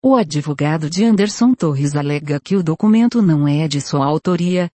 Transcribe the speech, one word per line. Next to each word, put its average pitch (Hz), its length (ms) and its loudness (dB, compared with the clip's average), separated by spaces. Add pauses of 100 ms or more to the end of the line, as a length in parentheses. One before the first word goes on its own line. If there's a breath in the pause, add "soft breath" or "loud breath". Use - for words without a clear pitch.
o 262 100 4
advogado 151 760 -2
de 180 120 -2
Anderson 226 520 2
Torres 143 420 -2
alega 147 420 -4
que - 160 -4
o 190 80 0
documento 214 600 2
não 151 260 2
é 147 180 0
de 143 140 -4
sua 139 240 -2
autoria 175 720 -2